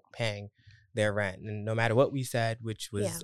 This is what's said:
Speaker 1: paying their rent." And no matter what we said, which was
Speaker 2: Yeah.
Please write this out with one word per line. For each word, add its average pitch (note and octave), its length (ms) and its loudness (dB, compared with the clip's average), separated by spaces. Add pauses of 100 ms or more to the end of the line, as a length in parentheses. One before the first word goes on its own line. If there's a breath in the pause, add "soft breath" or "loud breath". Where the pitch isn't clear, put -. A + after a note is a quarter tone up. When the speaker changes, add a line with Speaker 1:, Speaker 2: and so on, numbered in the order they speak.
(140)
Speaker 1:
paying G#2 360 -4 (460)
their G#2+ 180 4
rent." G2 300 -2
And G#2+ 200 -6
no A2 120 0
matter A2+ 180 4
what B2 180 6
we C3+ 120 -4
said, A2+ 380 -2
which A2+ 300 -8
was G#2 120 0
Speaker 2:
Yeah. F2+ 200 -2